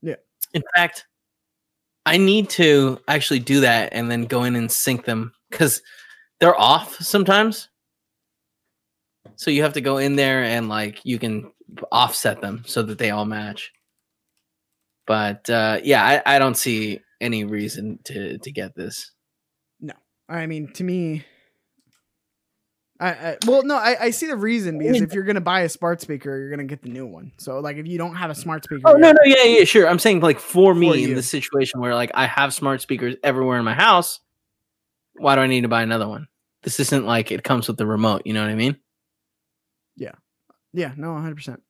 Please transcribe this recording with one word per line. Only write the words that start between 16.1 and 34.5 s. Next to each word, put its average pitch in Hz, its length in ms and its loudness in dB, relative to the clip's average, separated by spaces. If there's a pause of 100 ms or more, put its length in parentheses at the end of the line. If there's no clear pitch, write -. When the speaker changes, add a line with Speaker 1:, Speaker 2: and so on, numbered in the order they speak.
Speaker 2:
I, 139 120 4
I - 20 6
don't 135 180 2
see 107 440 -4 (200)
any 113 240 -4
reason 104 600 -8
to, 98 340 -12
to - 120 -18
get 98 240 -12
this. - 380 -14 (680)
Speaker 1:
No. 151 140 -16 (340)
I 160 180 -8
mean, 156 280 -10
to 180 100 -8
me, 170 400 -4 (1800)
I, 180 100 -4
I, 156 260 -8 (100)
well, 269 180 4
no, 285 120 -2
I, 233 280 0
I 240 60 0
see 247 160 -6
the 294 100 -6
reason 202 420 -2
because 226 200 0
Speaker 2:
Yeah. 208 60 2
Speaker 1:
if 156 100 -8
you're 196 100 -4
gonna 202 160 -2
buy 180 200 0
a 170 80 -2
smart 170 320 -4
speaker, 139 380 -10
you're 139 120 -10
gonna 143 140 -10
get 139 180 -12
the 123 60 -16
new 127 180 -12
one. 92 320 -18
So, 131 200 -10
like, 147 180 -8
if 151 100 -12
you 175 120 -8
don't 170 160 -8
have 175 160 -8
a 151 40 -8
smart 160 300 -10
speaker 147 200 -10
Speaker 2:
Oh, 320 80 10
no, 302 160 10
Speaker 1:
yet 302 80 10
Speaker 2:
no, 302 80 10
yeah, 269 200 8 (140)
yeah, 190 60 8
sure. 175 240 6
I'm 175 100 2
saying, 190 220 2
like, 151 180 2
for 185 360 4
me, 170 140 4
Speaker 1:
For 160 80 4
Speaker 2:
in 147 40 0 (100)
Speaker 1:
you. 131 60 -2
Speaker 2:
the 127 60 -4
situation 131 580 -4
where, 123 140 -2
like, 120 200 -2
I 131 120 0
have 139 280 -2
smart 135 280 -4
speakers 127 420 -6
everywhere 127 340 0
in 117 60 -2
my 110 100 -2
house, 180 460 4 (960)